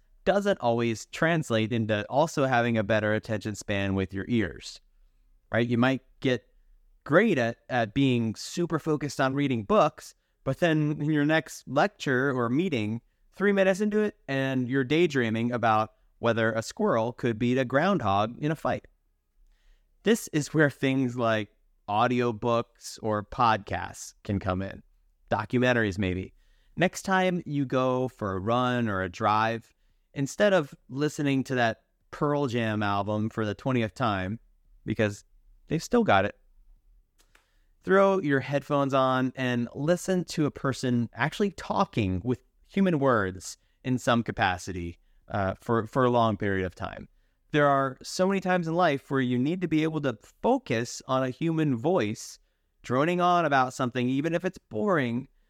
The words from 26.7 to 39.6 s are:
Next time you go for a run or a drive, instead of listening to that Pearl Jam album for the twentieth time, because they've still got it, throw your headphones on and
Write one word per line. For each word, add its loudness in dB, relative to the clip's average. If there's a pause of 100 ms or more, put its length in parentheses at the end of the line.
Next -2
time 0
you -2
go 0
for -6
a -4
run 0
or -2
a -2
drive, 0 (420)
instead 0
of 0 (140)
listening -2
to -6
that 0 (280)
Pearl -2
Jam -2
album -2
for -4
the -2
twentieth -2
time, -2 (460)
because 0 (440)
they've -2
still 2
got 4
it, -4 (1500)
throw 4
your 2
headphones -2
on 2
and -2